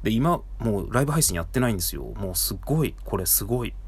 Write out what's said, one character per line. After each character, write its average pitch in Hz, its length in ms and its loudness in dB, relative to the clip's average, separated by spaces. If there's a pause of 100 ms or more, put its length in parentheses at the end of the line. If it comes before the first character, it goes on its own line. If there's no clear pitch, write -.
で、 107 100 0
今、 147 300 2 (160)
も 104 260 0
う 95 100 -6
ラ 123 80 6
イ 143 40 4
ブ 151 60 -2
配 156 100 2
信 90 140 2
や 85 80 0
っ - 20 -2
て - 140 -2
な 123 100 4
い 110 40 2
ん 95 40 0
で 85 60 -2
す - 120 -4
よ。 71 80 -8 (120)
も 98 160 -4
う 90 40 -6
す - 300 -2
ご 156 180 2
い、 - 120 -2 (100)
こ - 120 -2
れ 92 100 0
す - 180 2
ご 120 200 0
い。 - 100 -6 (120)